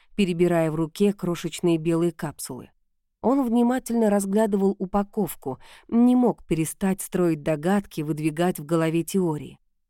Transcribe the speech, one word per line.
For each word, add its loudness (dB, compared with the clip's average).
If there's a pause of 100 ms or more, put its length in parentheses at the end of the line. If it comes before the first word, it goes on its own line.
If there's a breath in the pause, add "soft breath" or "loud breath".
(160 soft breath)
перебирая 2
в -4
руке 0
крошечные -2
белые 0
капсулы. -12 (520)
Он 2
внимательно 0
разглядывал 2
упаковку, -4 (280 loud breath)
не 4
мог 2
перестать -2
строить 0
догадки, -2
выдвигать -2
в -12
голове 0
теории. -4 (300)